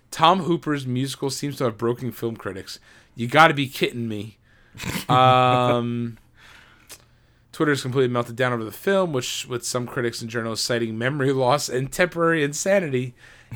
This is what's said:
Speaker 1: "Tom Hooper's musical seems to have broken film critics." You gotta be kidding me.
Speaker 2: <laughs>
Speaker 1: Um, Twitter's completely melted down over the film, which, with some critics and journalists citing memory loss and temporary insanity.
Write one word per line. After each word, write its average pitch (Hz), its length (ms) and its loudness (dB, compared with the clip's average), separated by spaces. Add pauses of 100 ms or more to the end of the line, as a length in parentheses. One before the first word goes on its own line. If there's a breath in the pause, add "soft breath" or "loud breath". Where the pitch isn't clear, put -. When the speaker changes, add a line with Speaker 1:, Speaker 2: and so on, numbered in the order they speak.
(100)
Speaker 1:
"Tom 175 340 2
Hooper's 151 420 -2
musical 131 420 -4
seems 135 280 -6
to 139 80 -2
have 113 120 -2
broken 117 360 -2
film 113 240 -6
critics." 95 420 -12 (380 soft breath)
You 117 100 -4
gotta 151 280 8
be 139 140 0
kidding 123 400 -4
me. 107 300 -8 (380 loud breath)
Speaker 2:
<laughs> - 320 -8
Speaker 1:
Um, 123 1120 4 (1300 loud breath)
Twitter's 147 280 0
completely 127 320 0
melted 120 240 -2
down 123 160 2
over 113 120 -4
the 107 80 -8
film, 190 420 0
which, - 320 -4
with 123 180 -6
some 123 220 -4
critics 120 340 -4
and 120 100 -10
journalists 113 360 -4
citing 113 320 -2
memory 135 340 0
loss 131 380 2
and 135 200 -2
temporary 165 540 2
insanity. 143 720 0 (400 loud breath)